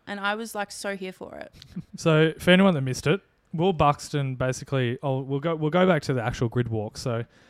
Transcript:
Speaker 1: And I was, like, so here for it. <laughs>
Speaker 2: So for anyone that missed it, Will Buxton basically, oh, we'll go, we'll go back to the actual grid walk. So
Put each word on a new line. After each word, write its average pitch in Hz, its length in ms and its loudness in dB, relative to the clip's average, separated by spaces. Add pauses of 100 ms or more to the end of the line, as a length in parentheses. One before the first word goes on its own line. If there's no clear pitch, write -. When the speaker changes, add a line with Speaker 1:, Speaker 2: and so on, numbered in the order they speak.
Speaker 1:
And 202 140 -10
I 202 140 -2
was, 226 200 -10
like, 202 160 -6
so 196 260 -8
here 185 160 -10
for - 240 -16
it. - 160 -16 (220)
<laughs> - 220 -14
Speaker 2:
So 160 420 4
for - 120 2
anyone 185 240 8
that 139 80 -2
missed 127 240 -4
it, 180 140 2 (340)
Will 175 180 2
Buxton 143 640 0
basically, 127 680 -2
oh, 135 180 -2
we'll 139 200 -4
go, 165 140 -2
we'll 156 160 -2
go 180 160 4
back 165 160 4
to 147 120 -2
the 120 80 -2
actual 120 260 0
grid 120 200 0
walk. 110 300 -6
So 117 260 -4 (260)